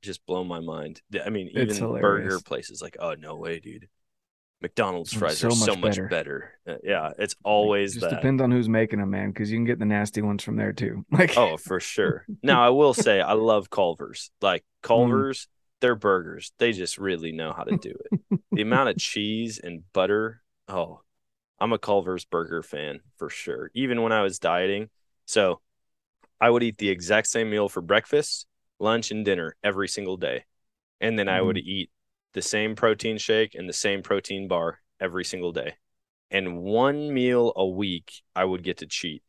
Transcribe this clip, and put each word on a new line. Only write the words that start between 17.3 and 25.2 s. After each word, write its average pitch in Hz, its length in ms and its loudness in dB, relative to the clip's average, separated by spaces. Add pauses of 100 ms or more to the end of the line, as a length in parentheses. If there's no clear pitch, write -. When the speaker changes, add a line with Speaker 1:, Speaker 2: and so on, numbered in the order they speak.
Speaker 1:
know 80 200 -6
how - 120 -8
to - 100 0
do - 160 -4
it. - 220 -10 (180)
Speaker 2:
<laughs> 202 100 0 (140)
Speaker 1:
The 107 80 2
amount 123 260 2
of 101 80 -2
cheese 107 640 -4
and 87 340 -12
butter, 107 500 0 (240)
oh, 87 360 -6 (580)
I'm 113 120 0
a 107 60 2
Culver's 92 460 0
burger 82 380 -4
fan 73 380 -10 (180)
for 78 120 -8
sure, - 440 -8
even 123 280 -2
when 113 100 2
I 110 100 4
was 98 180 -2
dieting. 95 500 0 (360)